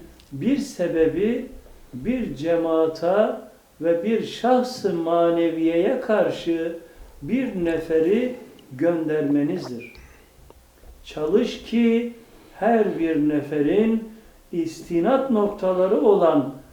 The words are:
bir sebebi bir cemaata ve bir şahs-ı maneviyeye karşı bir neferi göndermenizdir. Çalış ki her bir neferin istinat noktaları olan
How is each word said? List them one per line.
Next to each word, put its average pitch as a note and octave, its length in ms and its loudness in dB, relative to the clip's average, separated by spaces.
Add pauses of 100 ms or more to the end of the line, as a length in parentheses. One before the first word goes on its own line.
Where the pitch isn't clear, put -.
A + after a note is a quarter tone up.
(320)
bir F#3 240 0
sebebi F3+ 920 -2 (460)
bir F3 420 -4
cemaata E3 1160 0 (300)
ve E3+ 240 0
bir A3 220 0
şahs-ı - 680 0
maneviyeye E3+ 1080 2
karşı E3 800 -2 (440)
bir G3+ 420 -2
neferi E3 720 0 (380)
göndermenizdir. D3 1200 -2 (1120)
Çalış F3+ 580 0
ki A#3 500 2 (460)
her G3+ 400 2
bir D#3+ 300 2
neferin D#3 800 0 (440)
istinat F3 800 -2
noktaları G3+ 720 0
olan E3+ 540 4 (180)